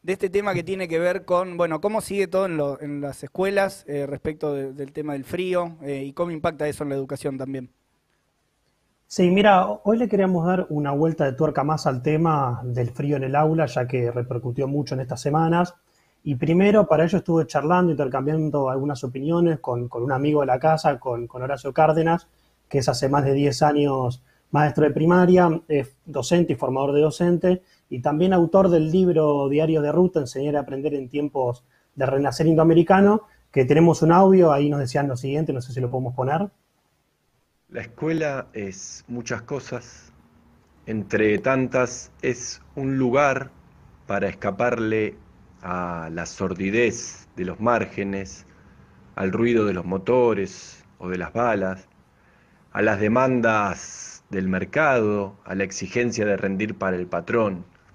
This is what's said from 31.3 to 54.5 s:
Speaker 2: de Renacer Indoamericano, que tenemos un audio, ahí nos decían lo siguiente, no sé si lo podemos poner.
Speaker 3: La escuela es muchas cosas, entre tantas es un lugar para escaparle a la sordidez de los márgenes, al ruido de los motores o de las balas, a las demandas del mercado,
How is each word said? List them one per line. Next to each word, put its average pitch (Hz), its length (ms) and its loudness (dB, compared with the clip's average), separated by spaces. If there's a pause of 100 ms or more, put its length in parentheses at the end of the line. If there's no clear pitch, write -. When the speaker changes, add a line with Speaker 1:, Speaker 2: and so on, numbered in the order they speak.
Speaker 2:
de 131 140 -2
Renacer 139 400 0
Indoamericano, 170 760 6 (280)
que 135 140 4
tenemos 156 360 6
un 165 100 4
audio, 185 400 8
ahí 143 180 2
nos 147 100 0
decían 143 280 -2
lo 127 100 -4
siguiente, 143 360 -4
no 127 80 -4
sé 127 120 -14
si 127 80 -6
lo 123 100 -4
podemos 127 240 -4
poner. 151 340 -2 (1160)
Speaker 3:
La 120 140 -10
escuela 151 720 -4
es 98 540 -12
muchas 117 340 -8
cosas, - 720 -12 (720)
entre 107 540 0
tantas 127 720 -2 (100)
es - 400 -6 (140)
un 135 220 -4
lugar 135 520 0 (580)
para 98 220 -2
escaparle 110 880 -2 (460)
a 87 480 -8
la 85 160 -8
sordidez 98 1080 -4
de 92 100 -6
los 90 140 -10
márgenes, 101 840 -4 (680)
al 95 160 -4
ruido 113 340 2
de 101 80 0
los 87 120 -6
motores 98 1000 -2 (140)
o 90 100 -10
de 92 80 -4
las 87 160 -8
balas, 98 540 -2 (840)
a 101 80 -2
las 107 180 2
demandas 113 1300 0
del 92 180 -4
mercado, 104 880 0 (100)